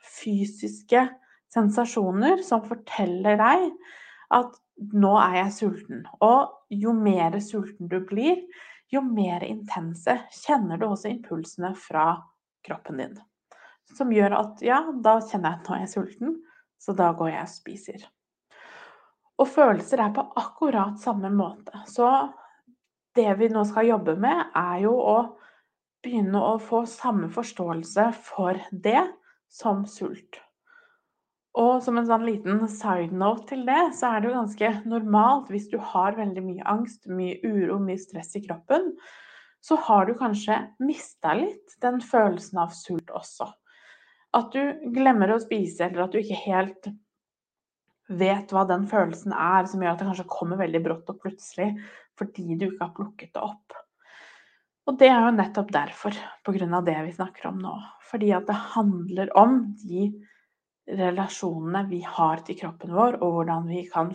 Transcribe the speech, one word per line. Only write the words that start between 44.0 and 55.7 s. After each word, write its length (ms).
At 180
du 240
glemmer 400
å 80
spise, 460
eller 160
at 100
du 60
ikke 260
helt 400
vet 400
hva 160
den 200
følelsen 480
er, 320
som 160
gjør 100
at 80
det 60
kanskje 240
kommer 320
veldig 240
brått 240
og 100
plutselig, 520
fordi 360
du 140
ikke 180
har 80
plukket 400
det 80
opp. 380
Og 80
det 140
er 120
jo 120
nettopp 360